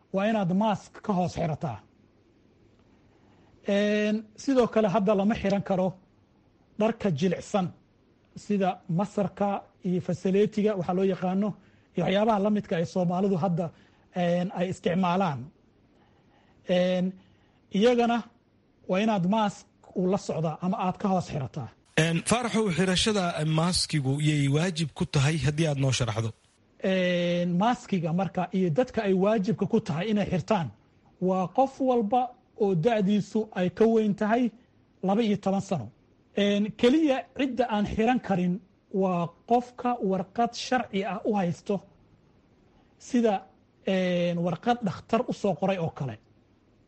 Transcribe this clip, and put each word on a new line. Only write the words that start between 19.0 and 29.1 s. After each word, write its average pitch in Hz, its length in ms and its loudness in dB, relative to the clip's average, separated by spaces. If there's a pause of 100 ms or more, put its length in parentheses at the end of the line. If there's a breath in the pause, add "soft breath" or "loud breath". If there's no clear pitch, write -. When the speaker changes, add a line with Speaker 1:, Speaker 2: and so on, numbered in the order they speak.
Speaker 1:
inaad 214 280 2
mask 208 380 0 (300)
uu 185 140 0
la 202 80 2
socdaa 160 420 -4
ama 185 160 -2
aad 185 200 -2
ka 208 120 -2
hoos 185 200 0
xirataa. 135 400 -8 (260)
Speaker 2:
Een, 165 300 2
Faaraxow, 220 460 2
xirashada 185 540 2 (200)
maaskigu 156 760 0
yay 151 280 2
waajib 160 440 0
ku - 140 -4
tahay 151 320 2
haddii 147 280 0
aad 143 120 0
noo 135 140 2
sharaxdo? 113 380 -2 (500)
Speaker 1:
Een, 175 760 0
maaskiga 190 560 0
marka 180 400 -2
iyo 185 180 0
dadka 226 320 -2
ay 196 120 0